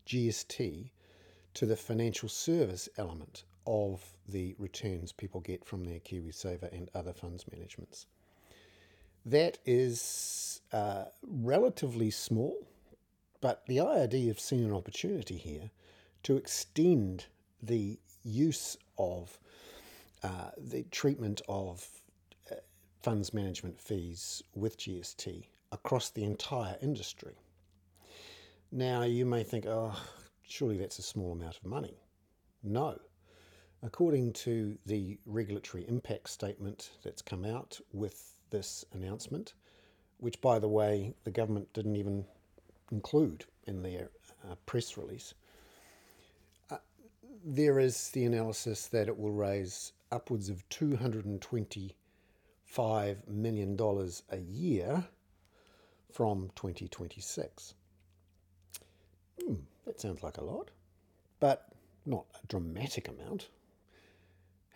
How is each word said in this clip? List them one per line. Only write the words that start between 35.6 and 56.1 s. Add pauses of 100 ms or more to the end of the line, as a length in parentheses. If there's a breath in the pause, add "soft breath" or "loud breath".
impact
statement (100)
that's
come
out (120)
with (120)
this
announcement, (640 soft breath)
which,
by
the
way,
the
government
didn't
even (680)
include (200)
in
their, (320)
uh, (120)
press
release, (1400 soft breath)
uh, (640)
there
is
the
analysis
that
it
will
raise (200)
upwards
of
two
hundred
and
twenty-five
million
dollars
a
year (1040 soft breath)